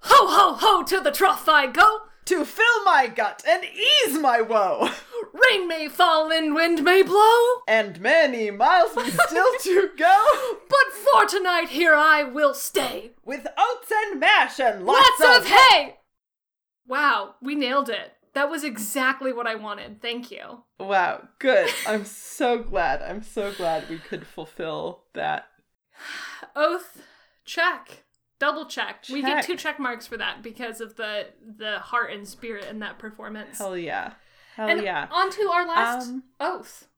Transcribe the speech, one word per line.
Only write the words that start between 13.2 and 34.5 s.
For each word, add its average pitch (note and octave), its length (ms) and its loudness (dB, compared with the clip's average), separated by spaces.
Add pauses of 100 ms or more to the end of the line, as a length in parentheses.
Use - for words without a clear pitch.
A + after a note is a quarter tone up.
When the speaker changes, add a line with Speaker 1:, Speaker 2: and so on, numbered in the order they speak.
Speaker 2:
With C4+ 240 -12 (100)
oats A#4+ 380 -2
and G#4 240 -4
mash D4+ 400 2
and G#3 260 -2
lots B4+ 240 8 (120)
Speaker 1:
Lots B4 160 8
Speaker 2:
of - 80 2
Speaker 1:
of F#4+ 60 -6
hay! G4+ 480 6 (840)
Wow, B3 560 -2
we C#4 140 -8
nailed C4+ 340 -2
it. G3+ 240 -10 (200)
That C#4+ 160 -2
was D4+ 160 -8
exactly C4 680 -4
what A#3+ 160 -6
I A3 80 -6
wanted. G#3 460 -14
Thank A#3+ 300 -10
you. - 320 -20 (160)
Speaker 2:
Wow, F#3+ 500 -2 (100)
good. A3 300 2 (100)
Speaker 1:
<laughs> - 80 -8
Speaker 2:
I'm G#3+ 160 -4
so A#3+ 560 -4
glad. E3 420 -4
I'm G3 220 -12
so G3+ 300 -10
glad E3 340 -4
we E3 120 -12
could D#3+ 280 -14
fulfill D#3+ 760 -12 (100)
that. D3+ 340 -6 (1080)
Speaker 1:
Oath, E4+ 460 -4 (440)
check. - 580 -6 (360)
Double D4 280 -4
check. - 440 -12
We C#4 120 -8
get C#4 140 -2
Speaker 2:
Check. C#4 80 -2
Speaker 1:
two F4 120 -6
check D4 220 -8
marks B3 260 -8
for - 120 -16
that G3+ 260 -10
because A3+ 360 -14
of A3 160 -16
the, G#3+ 300 -10 (180)
the G#3+ 360 -10
heart - 320 -6
and G3+ 160 -16
spirit G#3 420 -14
in G#3+ 100 -14
that G#3+ 200 -14
performance. G#3+ 580 -18
Speaker 2:
Hell G3 180 -8
yeah. E3 380 -8 (420)